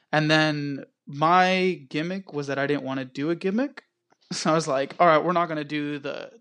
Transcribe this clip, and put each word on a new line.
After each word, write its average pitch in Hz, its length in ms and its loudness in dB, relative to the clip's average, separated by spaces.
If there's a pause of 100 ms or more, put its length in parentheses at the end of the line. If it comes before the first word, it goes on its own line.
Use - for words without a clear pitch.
(120)
And 151 180 2
then 147 540 0 (220)
my 180 840 2
gimmick 175 420 -6
was 147 160 -6
that 139 100 -2
I 139 80 0
didn't 143 180 -2
wanna 135 200 -6
do 135 260 -4
a 170 60 0
gimmick. 220 520 -4
<laughs> - 60 -20 (380)
So - 180 -2
I 156 40 4
was 160 140 0
like, 139 320 -2
"All 175 60 8
right, 156 180 8
we're 170 80 0
not 170 160 2
gonna 151 160 -4
do 147 340 -6
the, - 420 -10